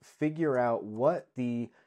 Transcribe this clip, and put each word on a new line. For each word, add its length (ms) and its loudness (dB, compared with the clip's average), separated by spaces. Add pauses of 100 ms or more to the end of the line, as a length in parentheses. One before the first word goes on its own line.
figure 560 -2
out 280 2
what 420 0 (100)
the 320 -4 (180)